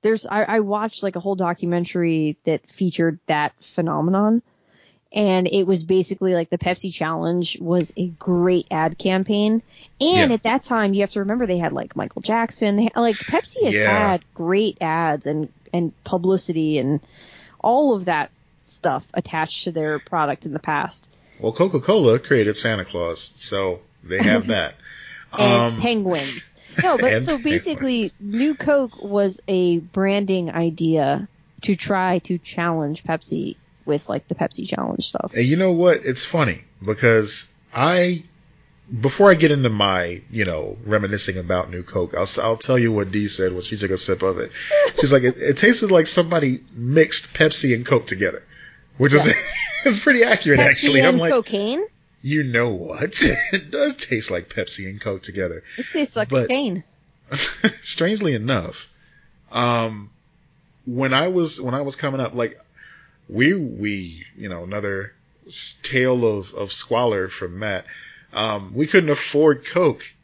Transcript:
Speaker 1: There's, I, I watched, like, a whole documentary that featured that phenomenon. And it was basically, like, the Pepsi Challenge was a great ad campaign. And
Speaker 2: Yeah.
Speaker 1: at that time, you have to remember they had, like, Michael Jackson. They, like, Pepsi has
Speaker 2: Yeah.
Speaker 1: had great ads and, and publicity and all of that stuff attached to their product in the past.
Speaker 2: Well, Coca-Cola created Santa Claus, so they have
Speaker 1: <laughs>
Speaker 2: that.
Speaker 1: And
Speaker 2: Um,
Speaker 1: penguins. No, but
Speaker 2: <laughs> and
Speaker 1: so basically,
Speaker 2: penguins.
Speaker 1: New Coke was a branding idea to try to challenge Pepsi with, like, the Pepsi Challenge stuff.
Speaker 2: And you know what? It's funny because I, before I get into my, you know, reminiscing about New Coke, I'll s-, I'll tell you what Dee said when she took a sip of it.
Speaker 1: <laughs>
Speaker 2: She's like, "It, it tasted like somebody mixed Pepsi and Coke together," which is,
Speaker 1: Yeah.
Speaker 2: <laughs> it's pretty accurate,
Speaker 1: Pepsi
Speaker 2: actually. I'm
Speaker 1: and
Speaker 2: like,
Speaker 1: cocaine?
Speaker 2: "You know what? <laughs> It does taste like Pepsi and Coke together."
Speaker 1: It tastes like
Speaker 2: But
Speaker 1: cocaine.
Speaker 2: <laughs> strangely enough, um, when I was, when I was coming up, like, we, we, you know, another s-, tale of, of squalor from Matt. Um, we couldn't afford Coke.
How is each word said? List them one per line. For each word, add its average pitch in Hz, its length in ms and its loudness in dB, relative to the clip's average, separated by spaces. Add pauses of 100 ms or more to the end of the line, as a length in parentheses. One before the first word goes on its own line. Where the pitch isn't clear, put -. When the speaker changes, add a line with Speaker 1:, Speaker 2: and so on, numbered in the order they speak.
Speaker 1:
There's, 220 240 0
I, 208 180 0
I 220 160 2
watched, 208 420 -4
like, 190 140 -4
a 175 40 -6
whole 196 160 -2
documentary 175 1080 0
that - 260 -2
featured 165 560 0
that 147 340 0
phenomenon. 185 800 0 (680)
And 185 380 2
it 196 160 2
was 175 200 0
basically, 185 500 0
like, 170 160 -2
the 175 80 -2
Pepsi 180 340 -4
Challenge 165 680 -4
was 175 360 0
a 180 120 -4
great 175 600 0
ad 160 280 -2
campaign. 208 640 0 (380)
And 330 300 4
Speaker 2:
Yeah. 233 40 2
Speaker 1:
at 214 80 -4
that 233 220 0
time, 214 300 0
you 202 60 0
have 196 120 0
to 208 80 -4
remember 214 260 -2
they 180 120 0
had, 160 140 -2
like, - 240 -8
Michael - 260 -8
Jackson. 220 540 0
They, 220 180 2
like, 233 220 2
Pepsi - 480 -2
has 214 100 0
Speaker 2:
Yeah. 208 360 4
Speaker 1:
had 175 120 0 (120)
great 190 480 0
ads 160 440 -2
and, 151 220 -4 (240)
and 170 200 -2 (120)
publicity 170 760 0
and 139 220 -2 (600)
all 254 340 2
of 190 100 -4
that 160 260 -2 (320)
stuff - 420 -4 (100)
attached - 500 -4
to 180 80 -6
their 151 260 -4
product 147 480 -4
in 147 60 -10
the 156 60 -6
past. - 500 -6 (320)
Speaker 2:
Well, 110 120 -2
Coca-Cola 170 680 4
created 107 380 2
Santa 107 280 -2
Claus, 85 540 -6
so 95 420 -2 (240)
they 90 180 -4
have 107 240 2
Speaker 1:
<laughs> 113 80 -2
Speaker 2:
that. 85 200 -4 (640)
Speaker 1:
And 120 380 4
Speaker 2:
Um, - 40 -6
Speaker 1:
penguins. 180 720 -2 (300)
No, 339 160 2
but 247 140 2
Speaker 2:
<laughs> - 20 4
and 247 100 0
Speaker 1:
so 302 140 -2
basically, 269 720 -2
Speaker 2:
penguins. - 100 -20
Speaker 1:
New 226 340 -2
Coke 277 480 0
was 202 460 0
a 180 300 2
branding 190 720 0
idea 160 800 0 (340)
to 202 140 0
try 185 440 0
to 180 180 -4
challenge 160 640 -4
Pepsi - 520 -6 (280)
with, 151 240 -2
like, - 200 -6
the - 60 -6
Pepsi - 340 -6
Challenge - 340 -4
stuff. - 320 -6
Speaker 2:
And 117 120 2
you 147 100 2
know 185 160 2
what? 170 320 4
It's 127 200 -2
funny 123 380 -2 (220)
because 110 640 2 (240)
I, 175 500 2 (760)
before 160 300 6
I 185 40 8
get 156 160 6
into 135 200 2
my, 92 500 0 (100)
you 110 140 -2
know, 76 400 -4
reminiscing 101 540 0
about 90 320 -2
New 90 120 -8
Coke, 87 320 -4
I'll 90 100 0
s-, - 140 0
I'll 113 200 0
tell 131 200 2
you 117 140 2
what 101 200 -2
Dee 104 160 -2
said 92 260 0
when 90 80 -8
she 107 160 -8
took 98 120 -2
a 95 60 0
sip 92 260 0
of 95 160 0
it. - 120 -6 (240)
Speaker 1:
<laughs> 587 260 2
Speaker 2:
She's - 120 6
like, 131 100 6
"It, 123 160 2
it 143 180 0
tasted 214 340 4
like 165 160 6
somebody 160 540 2 (140)
mixed 139 580 2
Pepsi 147 420 2
and 123 120 -4
Coke 120 200 2
together," 95 360 -4 (560)
which 139 160 4
is, 143 120 6
Speaker 1:
Yeah. - 60 6 (260)
Speaker 2:
<laughs> 640 280 -8
it's 220 140 2
pretty 254 220 4
accurate, 180 380 4
Speaker 1:
Pepsi 135 80 6
Speaker 2:
actually. 139 340 6
I'm 131 120 6
Speaker 1:
and - 60 2
Speaker 2:
like, 311 120 2
Speaker 1:
cocaine? 240 540 -2 (340)
Speaker 2:
"You 147 220 -2
know 120 320 0
what? - 480 -2
<laughs> - 320 2
It 151 160 -6
does 285 260 0
taste - 340 -2
like 90 200 -6
Pepsi 98 360 -8
and 98 140 -12
Coke 98 220 -6
together." 92 400 -6 (160)
Speaker 1:
It 254 120 -8
tastes 294 240 -4
like 208 140 -2
Speaker 2:
But 127 200 0
Speaker 1:
cocaine. 247 360 -2 (460)
Speaker 2:
<laughs> - 520 -2
strangely 185 520 0
enough, 107 540 -4 (640)
um, 117 580 -2 (760)
when 131 280 -2
I 156 140 2
was, 175 320 -2
when 127 140 -6
I 143 80 -4
was 139 140 -6
coming 135 240 -6
up, 120 140 -6
like, 117 240 -4 (720)
we, 131 260 2
we, 101 680 -6 (120)
you 101 120 -12
know, 87 160 -10
another 98 480 -8 (340)
s-, - 360 -6
tale 127 420 0
of, 104 300 -2
of 101 180 -6
squalor 113 560 0
from 90 300 -10
Matt. 101 260 -6 (480)
Um, 104 420 -4
we 143 120 0
couldn't 165 240 2
afford 143 560 2
Coke. 175 360 0 (220)